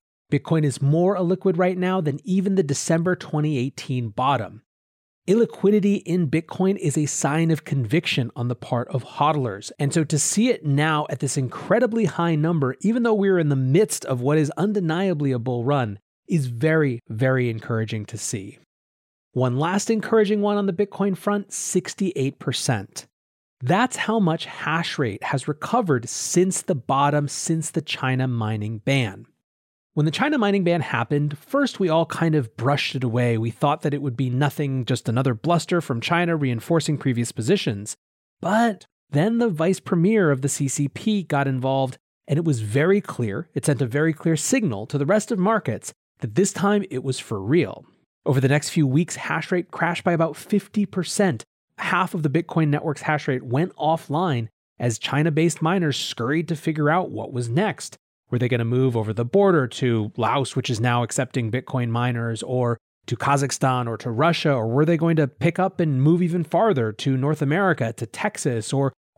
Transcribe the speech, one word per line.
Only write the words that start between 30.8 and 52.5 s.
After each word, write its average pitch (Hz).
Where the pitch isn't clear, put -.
happened, 143
first -
we 190
all 160
kind 165
of 131
brushed 139
it 131
away. 120
We 113
thought 147
that 147
it 143
would 131
be 131
nothing, 135
just -
another 127
bluster 170
from 127
China 170
reinforcing 147
previous 120
positions. 110
But 214
then 196
the 233
vice 175
premier 185
of 131
the 143
C 143
C 143
P 208
got 139
involved, 131
and 143
it 175
was 147
very 143
clear, 117
it 139
sent 143
a 139
very 147
clear 165
signal 147
to -
the 139
rest 202
of 214
markets 185
that 110
this 196
time 202
it 123
was 131
for 101
real. 120
Over 127
the 131
next 147
few 151
weeks, 151
hash -
rate 180
crashed 170
by 185
about 160
fifty -
percent. 175
Half 180
of 170
the 151
Bitcoin 160